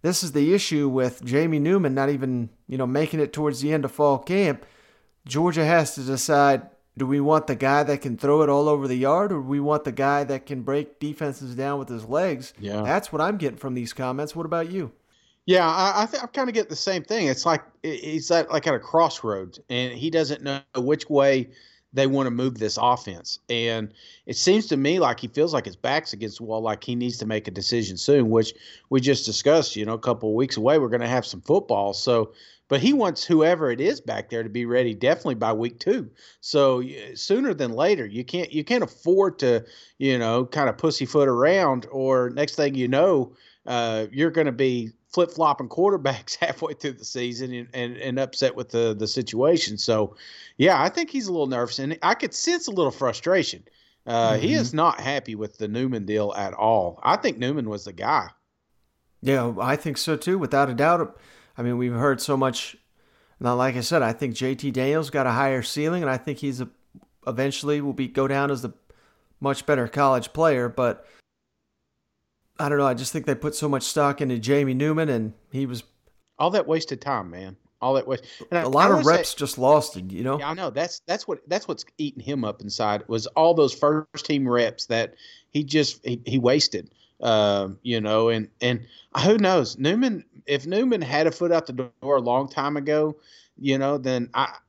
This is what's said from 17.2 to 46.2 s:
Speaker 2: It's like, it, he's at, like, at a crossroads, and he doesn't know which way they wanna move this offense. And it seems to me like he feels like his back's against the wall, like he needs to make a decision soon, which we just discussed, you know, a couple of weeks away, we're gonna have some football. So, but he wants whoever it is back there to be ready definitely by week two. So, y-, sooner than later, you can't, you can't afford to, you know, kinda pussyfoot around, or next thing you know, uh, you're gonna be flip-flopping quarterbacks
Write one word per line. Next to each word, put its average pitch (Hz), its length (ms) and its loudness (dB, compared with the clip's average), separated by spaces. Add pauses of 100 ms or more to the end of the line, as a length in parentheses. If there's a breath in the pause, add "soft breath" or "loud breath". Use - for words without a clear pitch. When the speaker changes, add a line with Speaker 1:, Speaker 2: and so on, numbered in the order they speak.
Speaker 2:
It's 127 180 -2
like, 160 160 2 (220)
it, 151 160 -6
he's 156 320 -6
at, 165 180 2
like, 147 160 -2
at 151 80 2
a 110 60 -2
crossroads, 107 800 0 (100)
and 123 220 -4
he 139 180 -4
doesn't 151 320 0
know 139 180 -6 (160)
which 139 320 -2
way 139 420 4 (440 soft breath)
they 135 120 2
wanna 135 240 0
move 123 280 -2
this 107 220 -4
offense. 113 600 -2 (100)
And 113 420 -2 (320 loud breath)
it - 120 -8
seems 208 320 4
to 151 80 0
me 143 220 2
like 127 200 2
he 120 100 -10
feels 156 240 0
like 127 140 -2
his 92 100 -12
back's 147 360 -2
against 107 260 -10
the 117 60 -14
wall, 110 180 -4
like 107 220 -4
he 123 100 -6
needs 120 240 -4
to 110 80 -6
make 110 220 -4
a - 20 -8
decision 95 460 -4
soon, 131 340 4
which 113 240 2 (340 loud breath)
we 135 120 4
just 127 260 0
discussed, 143 500 2
you 107 80 -4
know, 110 100 -4
a 113 40 -6
couple 110 300 -2
of 107 60 0
weeks 131 220 0
away, 131 220 4
we're 131 100 2
gonna 117 200 -2
have 127 180 0
some - 140 -14
football. 107 520 0
So, 113 400 0 (360 loud breath)
but 139 120 2
he 254 140 4
wants 202 300 0
whoever 160 460 4
it 117 100 -4
is 196 200 0
back 107 300 -8
there 117 120 -4
to 110 60 -6
be 120 160 -4
ready 120 300 2
definitely 131 400 0
by 113 180 0
week 120 280 -4
two. 214 280 -2 (320 soft breath)
So, 135 380 4
y-, 127 360 -10
sooner 240 380 0
than 123 200 -2
later, 147 340 0
you 113 180 -8
can't, 175 260 -6
you 147 140 -4
can't 240 200 0
afford 190 560 0
to, 120 240 2 (340 loud breath)
you 135 200 2
know, 117 280 0
kinda 135 260 0
pussyfoot 143 560 2
around, 135 640 2
or 131 400 0
next 143 240 -2
thing 143 220 0
you 123 120 0
know, 139 460 2 (320 soft breath)
uh, 113 440 -2
you're 151 200 0
gonna 151 220 2
be 120 400 0 (200)
flip-flopping 156 560 2
quarterbacks 156 680 0